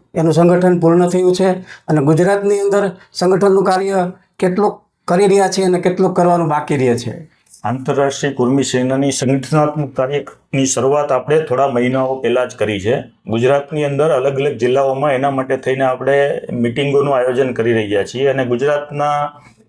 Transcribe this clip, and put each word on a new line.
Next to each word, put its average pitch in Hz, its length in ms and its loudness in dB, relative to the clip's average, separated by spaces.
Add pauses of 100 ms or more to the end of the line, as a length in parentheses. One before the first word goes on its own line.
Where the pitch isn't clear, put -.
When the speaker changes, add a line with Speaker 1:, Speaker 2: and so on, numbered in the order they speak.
(140)
Speaker 1:
એનું 165 180 2
સંગઠન 175 480 4
પૂર્ણ 175 280 4
થયું 180 260 2
છે 190 160 2 (380)
અને 151 120 2
ગુજરાતની 196 600 2
અંદર 190 360 0 (160)
સંગઠનનું 190 520 2
કાર્ય 185 480 0 (260)
કેટલું 185 420 0 (280)
કરી 185 180 2
રહ્યા 196 220 4
છે 180 140 -2
અને 180 180 2
કેટલું 180 340 0
કરવાનું 175 340 2
બાકી 147 280 -2
રહે 123 220 2
છે? 117 300 -10 (360)
Speaker 2:
આંતરરાષ્ટ્રીય 135 680 -2
કુર્મી 127 280 0
સેનાની 131 500 -2
સંગઠનાત્મક 143 840 -2
કાર્યની 135 680 -4
શરૂઆત 139 460 0
આપણે 143 280 0
થોડા 135 280 0
મહિનાઓ 131 520 -2
પહેલા 123 240 0
જ 120 120 -12
કરી 104 240 -2
છે. 131 240 -2 (220)
ગુજરાતની 139 580 0
અંદર 143 260 0
અલગ 135 300 0
અલગ 143 120 0
જિલ્લાઓમાં 135 600 0
એના 135 180 0
માટે 131 260 -4
થઈને 131 280 -2
આપણે 135 560 0 (120)
મિટિંગોનું 135 640 0
આયોજન 127 360 0
કરી 117 200 0
રહ્યા 104 320 0
છીએ 131 240 -2
અને 131 160 0
ગુજરાતના 147 960 -2 (280)